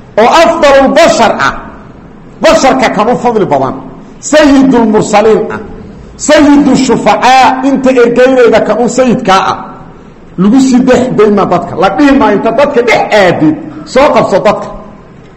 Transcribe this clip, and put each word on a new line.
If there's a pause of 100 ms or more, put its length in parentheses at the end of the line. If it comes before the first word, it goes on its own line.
(140)
oo
afdalul
bashar
ah, (840)
basharka
kama
fadli
badan, (440)
sayyidul
mursaliin
ah, (540)
sayyidu
shufacaa,
inta
ergeynayda
ka
un
sayidkaa
ah, (760)
lagu
sii
dhex (120)
dayma
dadka.
La
dhihi
maayo
inta
dadka
dhex
aadid, (260)
"Soo
qabso
dadka." (680)